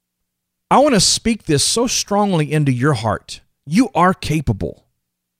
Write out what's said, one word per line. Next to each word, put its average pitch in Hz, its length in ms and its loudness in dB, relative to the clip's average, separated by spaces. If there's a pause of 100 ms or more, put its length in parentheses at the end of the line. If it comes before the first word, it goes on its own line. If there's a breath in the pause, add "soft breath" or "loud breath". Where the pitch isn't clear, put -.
(720)
I 190 80 4
want 277 160 4
to 190 60 4
speak - 440 -2
this 143 200 0
so 240 220 -2
strongly 202 640 -2
into 147 200 0
your 131 240 0
heart. 104 460 -6 (280)
You 214 240 0
are 180 220 2
capable. 127 720 -4 (560)